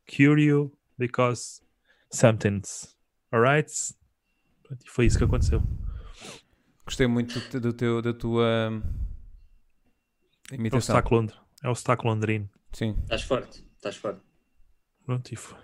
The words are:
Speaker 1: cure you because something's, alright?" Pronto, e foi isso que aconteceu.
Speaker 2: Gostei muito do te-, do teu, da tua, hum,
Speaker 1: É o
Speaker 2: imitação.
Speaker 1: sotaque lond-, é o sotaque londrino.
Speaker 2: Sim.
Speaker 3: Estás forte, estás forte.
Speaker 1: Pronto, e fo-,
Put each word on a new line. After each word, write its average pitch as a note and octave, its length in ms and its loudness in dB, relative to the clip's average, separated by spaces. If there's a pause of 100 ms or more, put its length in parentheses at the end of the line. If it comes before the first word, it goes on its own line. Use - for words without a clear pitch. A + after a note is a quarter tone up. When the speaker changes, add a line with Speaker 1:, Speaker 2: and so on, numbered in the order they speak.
Speaker 1:
cure D3 380 4
you D3 320 2 (220)
because B2 640 -2 (500)
something's, G#2 840 0 (380)
alright?" C#3 400 2 (920)
Pronto, - 240 -16
e - 40 -20
foi A#2+ 160 2
isso G#2+ 100 6
que B2+ 80 4
aconteceu. - 380 2 (1200)
Speaker 2:
Gostei - 240 0
muito A#2+ 320 0
do - 80 -10
te-, C3+ 120 -6
do A#2 120 0
teu, A#2 300 0
da A#2+ 120 -2
tua, A2+ 560 0
hum, A2 120 -8 (1700)
Speaker 1:
É C3+ 40 -14
o - 20 -12
Speaker 2:
imitação. A2+ 380 0
Speaker 1:
sotaque A#2+ 200 2
lond-, A2 180 2 (300)
é B2 60 -4
o B2 60 0
sotaque - 320 0
londrino. G#2+ 420 0 (240)
Speaker 2:
Sim. A2 300 -4
Speaker 3:
Estás A2 200 -4
forte, - 420 -6 (120)
estás - 200 -10
forte. F#2+ 240 -8 (840)
Speaker 1:
Pronto, B2+ 280 -6
e A2+ 40 -10
fo-, - 280 -18